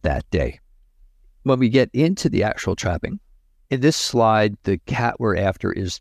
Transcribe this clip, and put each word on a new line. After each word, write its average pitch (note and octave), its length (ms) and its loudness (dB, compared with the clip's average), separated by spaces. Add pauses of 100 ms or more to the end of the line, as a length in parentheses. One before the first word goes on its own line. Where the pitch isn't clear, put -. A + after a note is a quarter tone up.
that C#2 260 -2
day. C#2+ 300 -2 (840)
When C3 160 2
we B2 100 4
get B2 240 2
into D#3+ 360 0
the G2+ 140 0
actual G2+ 320 -2
trapping, - 440 -6 (500)
in C3+ 120 -2
this D3+ 160 4
slide, A2 640 2
the G2 220 0
cat - 340 -2
we're G#2+ 160 0
after F#2+ 360 -2
is F#2 300 -6